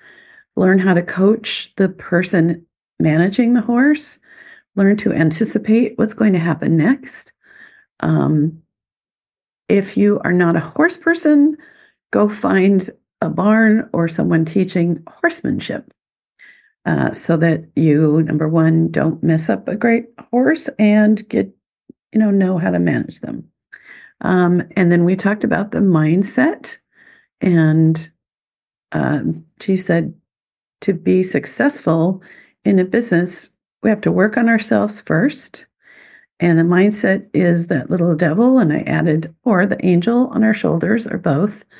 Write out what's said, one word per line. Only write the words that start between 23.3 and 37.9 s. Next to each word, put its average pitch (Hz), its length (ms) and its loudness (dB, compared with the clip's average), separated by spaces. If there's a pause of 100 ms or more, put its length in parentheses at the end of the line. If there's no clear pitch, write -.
Um, 180 420 2 (120)
and 180 160 2
then 175 140 4
we 185 100 2
talked 202 280 -2
about - 280 -2
the 170 80 -4
mindset, 190 960 0 (640)
and, 160 680 2 (840)
um, 151 540 -4 (160)
she 190 160 -2
said 170 360 -2 (680)
to 196 120 -2
be 185 300 0
successful 185 1000 -2 (440)
in 196 140 4
a 185 60 2
business, 185 720 -2 (260)
we 220 80 0
have 208 120 0
to 170 100 0
work 190 260 0
on 226 120 2
ourselves 208 520 0
first. - 640 -4 (720)
And 170 200 4
the 165 40 2
mindset 196 720 0
is 170 340 0
that 160 220 -4
little 170 260 0